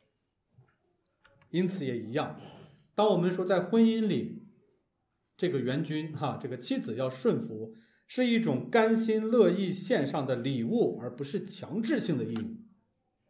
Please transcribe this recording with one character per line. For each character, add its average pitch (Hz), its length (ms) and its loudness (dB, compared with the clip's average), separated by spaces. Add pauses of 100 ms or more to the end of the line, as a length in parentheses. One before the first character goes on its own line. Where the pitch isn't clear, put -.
(1500)
因 180 140 0
此 170 200 -4
也 120 120 -4
一 104 140 -10
样， 139 260 -4 (560)
当 214 140 4
我 196 80 4
们 175 160 2
说 180 140 -2
在 185 160 2
婚 226 200 4
姻 226 260 6
里， - 380 -2 (920)
这 180 120 -2
个 135 120 -2
援 127 200 -2
军 151 320 -4
哈， 123 240 -4
这 131 120 -8
个 127 80 -8
妻 262 200 -4
子 117 200 -6
要 131 120 -2
顺 151 320 0
服， 110 340 -10 (300)
是 254 220 0
一 233 120 4
种 131 300 0
甘 226 260 4
心 220 300 2
乐 220 240 6
意 185 220 2
献 190 340 0
上 135 220 -2
的 127 80 0
礼 120 280 -2
物， 123 380 0
而 120 140 -8
不 143 80 -8
是 185 200 -6
强 - 380 -8
制 240 180 0
性 160 180 -2
的 113 80 -2
义 113 120 -4
务。 98 200 -8 (720)